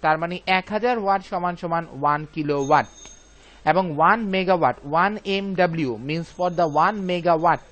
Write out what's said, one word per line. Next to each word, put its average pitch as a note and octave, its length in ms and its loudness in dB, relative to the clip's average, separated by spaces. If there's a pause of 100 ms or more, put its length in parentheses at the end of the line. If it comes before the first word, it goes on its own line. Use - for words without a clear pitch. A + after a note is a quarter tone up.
তার D#3+ 200 2
মানে E3+ 120 -6 (240)
এক F#3 160 -4
হাজার A#3+ 300 0
ওয়াট G3 260 0
সমান F3 320 -4
সমান E3 220 -2 (160)
ওয়ান D3 200 0 (140)
কিলোওয়াট, C#3+ 540 0 (800)
এবং F3 140 2 (120)
ওয়ান F3 220 4 (160)
মেগাওয়াট, F3 420 2 (140)
ওয়ান F3 220 2 (240)
এমডব্লিউ F3+ 540 0 (180)
means D#3+ 280 -4
for F3+ 140 -2 (100)
the E3+ 60 2 (180)
one G#3 120 0 (140)
megawatt E3+ 500 2 (120)